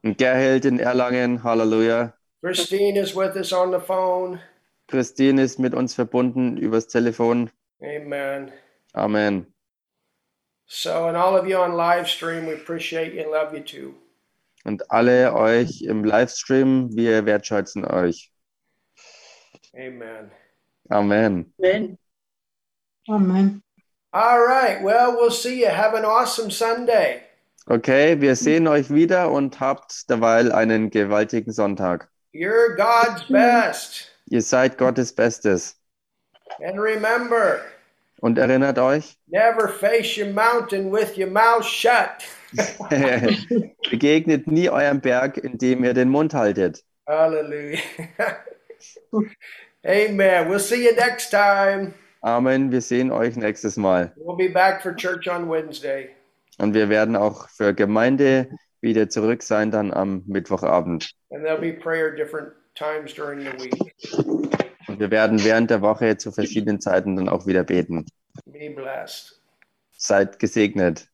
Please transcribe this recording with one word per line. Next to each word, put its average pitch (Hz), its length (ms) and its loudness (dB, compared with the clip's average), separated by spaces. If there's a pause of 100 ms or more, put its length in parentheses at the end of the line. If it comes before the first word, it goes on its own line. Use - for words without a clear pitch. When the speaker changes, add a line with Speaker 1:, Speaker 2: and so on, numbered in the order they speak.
Speaker 1:
Und 110 140 -2
Gerhild 131 480 2
in 123 140 2
Erlangen, 123 640 0
Halleluja. 113 680 0 (280)
Speaker 2:
Christine 196 580 -2
is 185 160 -4
with 190 200 -2
us 190 180 -6
on 185 180 0
the 180 80 -2
phone. 180 600 -2 (480)
Speaker 1:
Christine 135 540 0
ist 131 180 -2
mit 127 160 0
uns 123 180 -4
verbunden 123 640 -2
übers 110 300 -2
Telefon. 120 640 0 (300)
Speaker 2:
Amen. 143 680 -10 (420)
Speaker 1:
Amen. 104 520 -2 (1200)
Speaker 2:
So, 165 400 -4
and 165 100 -2
all 175 240 2
of 175 80 -2
you 190 100 -2
on 175 160 0
live 170 360 0
stream, 165 380 -6
we 160 80 -6
appreciate 165 580 -8
you 160 80 -10
and 156 80 -6
love 151 260 -4
you 143 80 -14
too. 135 300 -16 (720)
Speaker 1:
Und - 260 -8
alle 123 460 4
euch 113 480 2
im 107 200 -4
Livestream, 127 920 2
wir 110 320 2
wertschätzen 101 580 -2
euch. - 460 -2 (1400)
Speaker 2:
Amen. 113 560 -16 (580)
Speaker 1:
Amen. 104 720 2
Speaker 3:
Amen. 190 380 0 (1120)
Amen. 196 540 2 (500)
Speaker 2:
All 233 280 4
right, 240 440 2
well, 240 320 4
we'll 233 160 4
see 247 300 -4
you. 220 80 4
Have 214 260 2
an 220 80 0
awesome 226 460 0
Sunday. 226 720 0 (460)
Speaker 1:
Okay, 139 520 4
wir 139 160 4
sehen 160 320 2
euch 147 240 2
wieder 170 400 4
und 139 280 -2
habt - 500 -6
derweil 117 420 4
einen 110 380 2
gewaltigen 107 640 0
Sonntag. 95 560 -2 (240)
Speaker 2:
You're 220 420 2
God's 233 540 2
Speaker 3:
Mhm. - 40 0
Speaker 2:
best. - 760 2 (140)
Speaker 1:
Ihr 117 160 0
seid 127 380 2
Gottes 127 340 0
Bestes. 110 600 0 (840)
Speaker 2:
And 185 200 -8
remember, 220 800 0 (600)
Speaker 1:
Und 117 160 2
erinnert 131 420 2
euch, 139 380 0 (100)
Speaker 2:
never 220 420 2
face 214 480 -2
your 208 160 -6
mountain 214 580 0
with 208 260 -2
your 190 100 -4
mouth 226 380 4
shut. - 600 0 (260)
<laughs> - 380 -6
Speaker 1:
<laughs> 135 1000 0
begegnet 147 580 2
nie 165 220 2
eurem 143 320 0
Berg, 131 360 0
indem 127 460 -2
ihr 123 100 2
den 127 160 4
Mund 147 240 2
haltet. 98 500 0 (240)
Speaker 2:
Hallelujah. 151 720 -2 (1300)
<laughs> 214 180 -2 (540)
Amen. 196 640 2
We'll 196 100 0
see 240 260 -2
you 233 100 6
next 240 360 -2
time. 196 600 2 (280)
Speaker 1:
Amen. 131 500 2
Wir 123 100 0
sehen 123 300 0
euch 117 260 -2
nächstes 107 400 -4
Mal. 92 400 2
Speaker 2:
We'll 170 180 -10
be 185 140 0
back 190 320 0
for 175 140 -8
church 180 340 -6
on 170 200 -6
Wednesday. 143 600 -6 (480)
Speaker 1:
Und 104 160 0
wir 107 160 2
werden 110 260 2
auch 107 340 -2
für 101 240 0
Gemeinde 131 760 2 (320)
wieder 110 280 0
zurück 110 340 -2
sein, 107 280 0
dann 104 220 -2
am 95 340 -4
Mittwochabend. 87 840 -2 (200)
Speaker 2:
And 151 140 -12
there'll 156 160 -2
be 165 120 -6
prayer 160 380 -4
different 147 400 -10 (240)
times 151 380 -8
during 143 260 -12
the 139 120 -12 (120)
week. - 320 -8 (920)
Speaker 1:
Und 104 120 -12
wir 104 120 -2
werden 110 340 2
während 113 240 2
der 110 120 2
Woche 107 360 0
zu 104 140 -12
verschiedenen 104 500 -4
Zeiten 95 340 0
dann 92 140 -2
auch 90 180 -2
wieder 92 160 2
beten. 85 420 -2 (400)
Speaker 2:
Be 147 300 -16
blessed. - 640 -14 (560)
Speaker 1:
Seid 101 440 0
gesegnet. 98 760 0